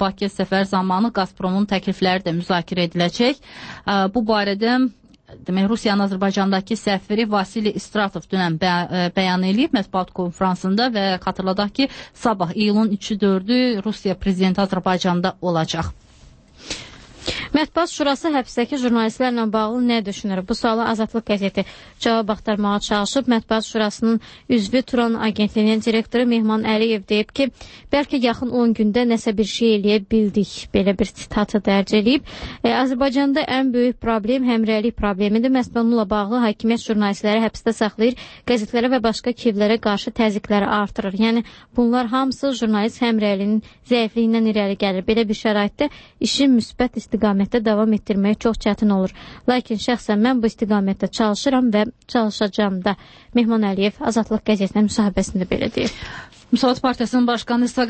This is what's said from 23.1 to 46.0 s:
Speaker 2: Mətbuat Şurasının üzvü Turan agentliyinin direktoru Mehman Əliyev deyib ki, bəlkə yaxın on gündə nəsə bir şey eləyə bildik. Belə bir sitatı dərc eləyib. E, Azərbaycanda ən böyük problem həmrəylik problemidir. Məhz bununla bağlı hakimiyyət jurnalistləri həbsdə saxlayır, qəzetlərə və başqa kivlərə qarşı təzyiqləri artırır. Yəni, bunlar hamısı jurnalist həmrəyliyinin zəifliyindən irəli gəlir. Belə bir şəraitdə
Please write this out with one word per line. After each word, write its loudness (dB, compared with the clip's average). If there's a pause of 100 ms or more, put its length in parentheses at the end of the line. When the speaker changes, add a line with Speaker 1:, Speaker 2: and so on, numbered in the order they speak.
Speaker 2:
Mətbuat 0
Şurasının 0 (300)
üzvü 2
Turan 0
agentliyinin 0
direktoru 0
Mehman 2
Əliyev 0
deyib 0
ki, 0 (460)
bəlkə 0
yaxın 0
on 2
gündə 2
nəsə 0
bir 0
şey 2
eləyə 2 (100)
bildik. 2 (200)
Belə 2
bir 0
sitatı -2
dərc 2
eləyib. 2 (380)
E, 2
Azərbaycanda 0
ən 0
böyük 0
problem 0
həmrəylik 0
problemidir. 2
Məhz 0
bununla 2
bağlı 0
hakimiyyət -2
jurnalistləri 0
həbsdə -4
saxlayır, 0 (320)
qəzetlərə 0
və 0
başqa -2
kivlərə 2
qarşı -2
təzyiqləri 0 (120)
artırır. -4
Yəni, 2 (320)
bunlar 2
hamısı -2
jurnalist 0
həmrəyliyinin 0 (260)
zəifliyindən 2
irəli 0
gəlir. -2
Belə 2
bir -2
şəraitdə 0 (300)